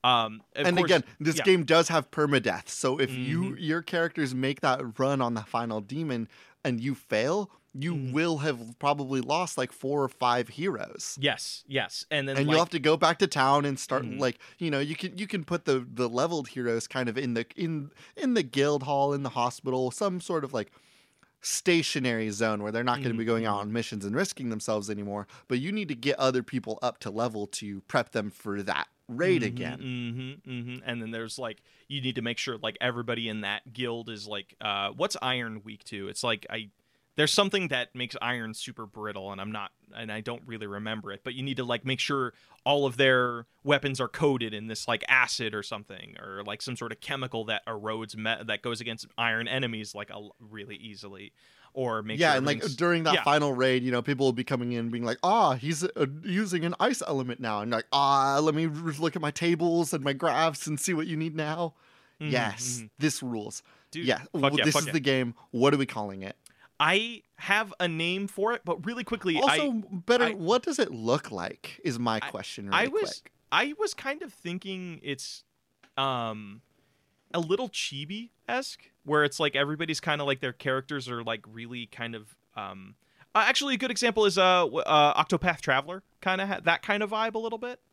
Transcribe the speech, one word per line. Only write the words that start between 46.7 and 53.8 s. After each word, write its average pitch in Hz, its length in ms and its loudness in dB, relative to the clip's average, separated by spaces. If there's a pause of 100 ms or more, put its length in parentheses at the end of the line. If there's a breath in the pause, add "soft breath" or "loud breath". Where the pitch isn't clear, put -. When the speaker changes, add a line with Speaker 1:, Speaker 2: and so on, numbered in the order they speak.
Speaker 1:
sort 117 140 -8
of 113 100 -12
chemical 127 440 -6
that 107 220 -4
erodes 110 500 -6
me-, 110 280 -4
that 107 160 -4
goes 117 200 -6
against 113 260 -10 (100)
iron 117 300 0
enemies, 117 480 -4
like, 104 160 -10
a 98 40 -12
l-, 104 260 -16
really 107 360 -14
easily. 101 560 -16 (400 soft breath)
Or 117 300 -2
make 110 160 -4
Speaker 2:
Yeah, 160 120 6
Speaker 1:
sure 135 80 6
Speaker 2:
and, 135 80 2
like, 147 100 2
Speaker 1:
everything's 135 200 -4
Speaker 2:
during 170 280 2
that 156 100 4
Speaker 1:
Yeah. 143 80 4
Speaker 2:
final 147 300 4
raid, 127 300 4